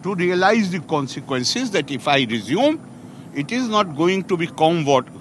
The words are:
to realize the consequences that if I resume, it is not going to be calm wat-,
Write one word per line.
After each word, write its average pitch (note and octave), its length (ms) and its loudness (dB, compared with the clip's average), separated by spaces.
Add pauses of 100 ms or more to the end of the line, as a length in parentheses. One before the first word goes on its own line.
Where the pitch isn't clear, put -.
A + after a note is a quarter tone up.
to G3 120 -4
realize F#3 540 2
the F3+ 120 -4
consequences C#3 880 -2
that D#3 180 0
if C#3 180 -4
I C#3+ 160 4
resume, B2+ 560 0 (540)
it C#3+ 180 -6
is B3 180 -2
not G#3 260 0
going F3+ 300 2
to F#3+ 100 0
be E3+ 120 -2
calm D#3+ 380 2
wat-, C3+ 220 4 (140)